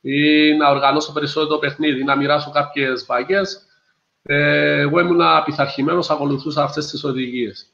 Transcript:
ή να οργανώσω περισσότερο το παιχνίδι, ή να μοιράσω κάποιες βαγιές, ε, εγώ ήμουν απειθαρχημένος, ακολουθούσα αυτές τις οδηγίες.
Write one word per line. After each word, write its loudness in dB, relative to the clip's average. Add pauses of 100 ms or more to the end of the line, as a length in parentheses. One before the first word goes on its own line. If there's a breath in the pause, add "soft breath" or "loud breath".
ή 4
να 4
οργανώσω 2
περισσότερο -2
το 0
παιχνίδι, -2
ή -4
να 0
μοιράσω 0
κάποιες -2
βαγιές, -2 (580 soft breath)
ε, 2
εγώ 2
ήμουν 2
απειθαρχημένος, 0
ακολουθούσα -2
αυτές -4
τις -10
οδηγίες. -6